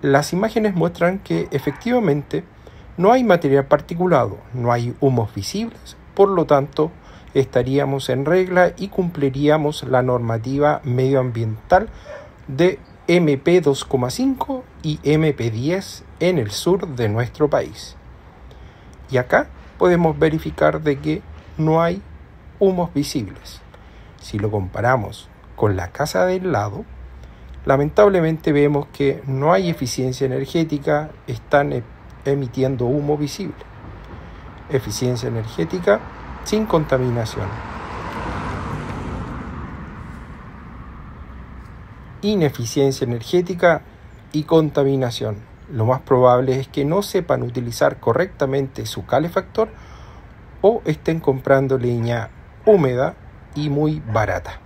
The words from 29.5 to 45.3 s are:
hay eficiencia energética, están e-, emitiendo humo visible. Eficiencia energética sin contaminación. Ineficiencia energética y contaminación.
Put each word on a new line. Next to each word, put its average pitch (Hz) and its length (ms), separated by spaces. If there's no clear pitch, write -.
hay 190 160
eficiencia 127 560
energética, 147 840
están 143 440
e-, 123 120
emitiendo 131 600
humo 143 280
visible. 147 400
Eficiencia 123 600
energética 165 720
sin 214 220
contaminación. 123 840
Ineficiencia 139 840
energética 175 800
y 151 100
contaminación. 135 920